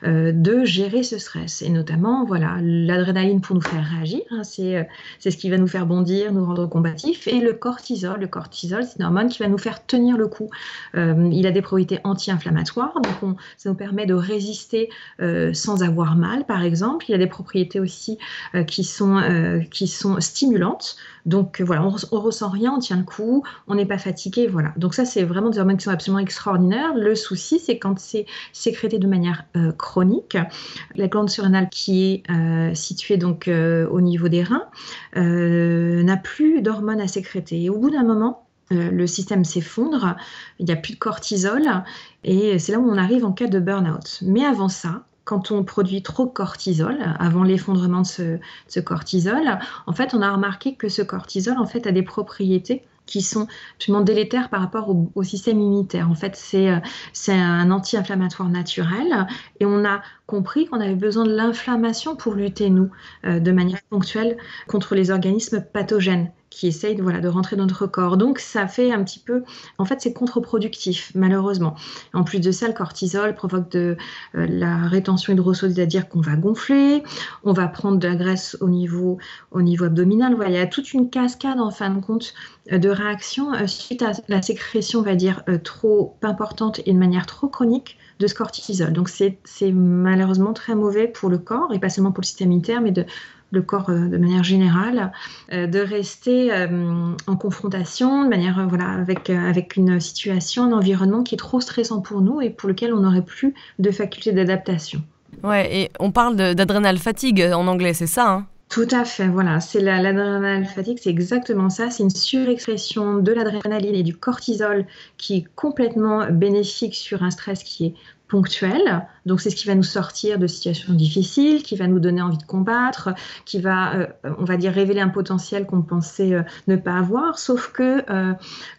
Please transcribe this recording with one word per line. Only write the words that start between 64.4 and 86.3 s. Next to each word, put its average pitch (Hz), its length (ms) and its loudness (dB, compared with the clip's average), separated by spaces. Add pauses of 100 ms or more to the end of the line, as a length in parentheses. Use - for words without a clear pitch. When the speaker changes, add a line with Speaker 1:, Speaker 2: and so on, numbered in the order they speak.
Speaker 1:
contre 202 260 -2
les 190 160 2
organismes 190 640 0
pathogènes, 185 580 0 (280)
qui 185 80 -2
essaye 208 260 -2
de, 196 80 -4
voilà, 180 200 0
de 175 80 0
rentrer 185 260 0
dans 196 80 0
notre 190 240 0
corps. 185 300 0
Donc, 247 220 2
ça 202 280 -4
fait 247 240 2
un 208 140 0
petit - 140 -12
peu, 247 240 -4 (340)
en 196 80 0
fait, 269 160 -4
c'est 240 100 -2
contre-productif, 220 1040 -4
malheureusement. 190 600 2 (380)
En 175 120 2
plus 190 160 -2
de 185 100 4
ça, 190 160 -2
le 226 60 -2
cortisol 196 600 -2
provoque 180 380 -4
de, 175 240 0 (400)
euh, 170 140 0
la 175 260 0
rétention 185 560 0
hydrosoluble, 185 460 2
c'est-à-dire 185 320 0
qu'on 170 100 -2
va 151 160 2
gonfler, 277 680 2 (440)
on 202 80 4
va 180 160 2
prendre 196 280 0
de 175 80 2
la 175 100 0
graisse 185 440 -2
au 190 80 0
niveau, 180 520 0 (320)
au 180 100 0
niveau 175 240 4
abdominal. 190 500 4
Voilà, 202 160 0
il 180 60 2
y - 20 2
a 180 80 2
toute 277 260 -6
une 254 160 2
cascade, 254 520 -2
en 214 100 0
fin 196 200 -4
de 196 100 -2
compte, 220 320 -4 (400)
euh, 190 40 4
de 185 120 4
réactions, 208 640 -2
euh, 208 120 -2
suite - 360 -6
à 220 100 0 (160)
la 196 140 0
sécrétion, 220 580 -2
on 220 40 2
va 196 120 2
dire, 185 320 0
euh, 180 100 2
trop 208 680 0
importante 214 600 -4